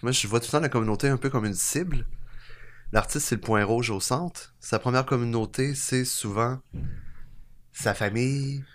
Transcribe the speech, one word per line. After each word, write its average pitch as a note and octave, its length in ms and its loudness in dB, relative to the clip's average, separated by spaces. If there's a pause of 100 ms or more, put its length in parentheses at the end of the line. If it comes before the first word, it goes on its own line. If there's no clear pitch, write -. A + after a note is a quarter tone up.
moi, B2 80 0
je A2 160 2
vois A2+ 100 2
tout - 80 -2
le - 60 -6
temps D3+ 80 4
la D3+ 80 0
communauté A2+ 400 2
un C3+ 80 4
peu C3+ 120 0
comme B2 160 0
une G#2 100 0
cible. C#3 520 0 (880)
L'artiste, A2 340 2
c'est - 80 2
le G#2 60 -2
point G#2 240 4
rouge A2+ 260 2
au G2 80 0
centre. - 600 -2
Sa - 180 0
première B2+ 280 2
communauté, A#2+ 680 0
c'est B2+ 300 0
souvent A#2 560 0 (1120)
sa G#2 220 0
famille, C3+ 680 0 (120)